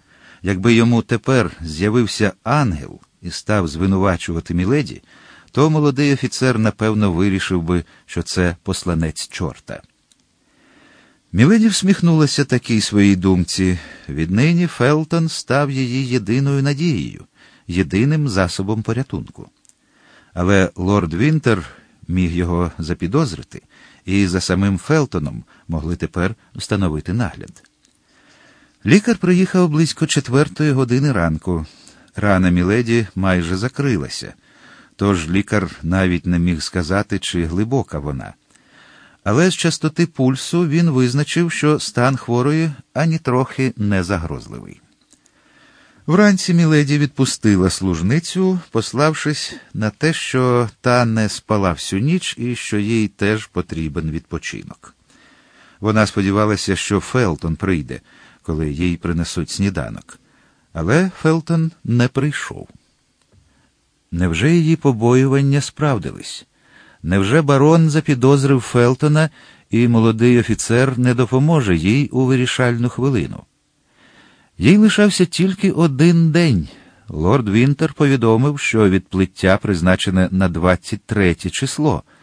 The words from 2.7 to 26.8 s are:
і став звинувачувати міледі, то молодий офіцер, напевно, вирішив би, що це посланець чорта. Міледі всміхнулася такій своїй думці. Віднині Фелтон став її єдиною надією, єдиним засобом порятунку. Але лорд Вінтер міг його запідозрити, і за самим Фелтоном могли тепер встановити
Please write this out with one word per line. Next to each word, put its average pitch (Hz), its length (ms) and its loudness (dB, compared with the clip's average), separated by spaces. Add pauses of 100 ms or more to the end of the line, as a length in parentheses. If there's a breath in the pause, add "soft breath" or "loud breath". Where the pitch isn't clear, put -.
і 90 80 -10
став 101 380 -2
звинувачувати 90 840 -2
міледі, 101 480 -2 (480 loud breath)
то 147 200 2
молодий 147 420 2
офіцер, 127 460 -2
напевно, 107 540 0
вирішив 92 500 0
би, 85 220 0 (220 soft breath)
що - 160 -8
це 87 400 -2
посланець 82 640 -4
чорта. - 540 -10 (1500 soft breath)
Міледі 208 340 6
всміхнулася 170 760 2
такій 117 360 0
своїй 101 360 4
думці. 90 640 0 (300 loud breath)
Віднині 110 580 0
Фелтон 156 640 0
став 139 420 -2
її 131 360 -4
єдиною 127 560 0
надією, 131 640 -2 (420 soft breath)
єдиним 104 640 0
засобом 98 540 -2
порятунку. - 680 -8 (840 soft breath)
Але 92 420 2
лорд 92 380 0
Вінтер 117 500 0 (440 loud breath)
міг 90 240 0
його 87 460 -2
запідозрити, 87 840 -6 (420 soft breath)
і 98 220 0
за 90 140 0
самим 95 380 0
Фелтоном 82 640 -2 (240 soft breath)
могли 82 280 -4
тепер 92 380 -4 (200 soft breath)
встановити 90 580 -4